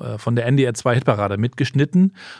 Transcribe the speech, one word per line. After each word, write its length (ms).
äh, 160
von 180
der 120
N 100
D 60
R 100
zwei 220
Hitparade 420
mitgeschnitten 800